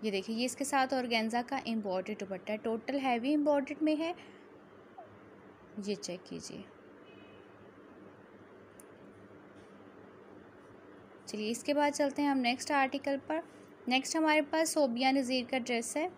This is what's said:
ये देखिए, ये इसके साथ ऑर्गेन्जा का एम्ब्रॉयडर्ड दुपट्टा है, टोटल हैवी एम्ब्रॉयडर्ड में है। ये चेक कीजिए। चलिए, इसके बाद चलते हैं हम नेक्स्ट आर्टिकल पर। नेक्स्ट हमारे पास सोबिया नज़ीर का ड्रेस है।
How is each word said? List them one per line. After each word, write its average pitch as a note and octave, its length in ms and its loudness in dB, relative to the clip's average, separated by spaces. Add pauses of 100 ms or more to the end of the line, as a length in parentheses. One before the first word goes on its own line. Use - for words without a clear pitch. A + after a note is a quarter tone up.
ये A3 60 0
देखिए, G3 260 -2
ये A#3+ 80 0
इसके B3+ 200 -4
साथ C4+ 300 2
ऑर्गेन्जा A#3 480 0
का C4 240 -2
एम्ब्रॉयडर्ड G3+ 520 -2
दुपट्टा F#3+ 340 -6
है, G#3+ 60 -2
टोटल A3+ 380 -2
हैवी C4 360 0
एम्ब्रॉयडर्ड D4 500 2
में D#4 140 4
है। E4 180 -2 (1700)
ये G3+ 140 -2
चेक F3+ 340 -8
कीजिए। F3 360 -12 (4000)
चलिए, G#3+ 220 -6
इसके A#3+ 240 -2
बाद D4 180 4
चलते C#4+ 300 0
हैं C#4+ 80 2
हम C4+ 80 2
नेक्स्ट B3 340 0
आर्टिकल C#4 440 2 (120)
पर। D#4 140 -2 (460)
नेक्स्ट C4+ 280 2
हमारे D#4 260 6
पास D#4 320 2
सोबिया C4 380 4
नज़ीर B3+ 380 2
का C4 100 2
ड्रेस A#3 360 -2
है। D#4+ 220 0